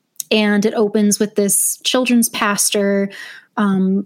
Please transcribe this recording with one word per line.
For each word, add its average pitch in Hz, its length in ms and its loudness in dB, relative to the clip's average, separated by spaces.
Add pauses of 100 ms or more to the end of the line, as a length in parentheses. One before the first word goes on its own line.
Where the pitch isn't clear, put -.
(300)
and 208 340 2
it 220 100 0
opens 208 440 0
with 208 160 -4
this - 480 -2
children's 240 460 2
pastor, 202 840 0 (460)
um, 196 500 0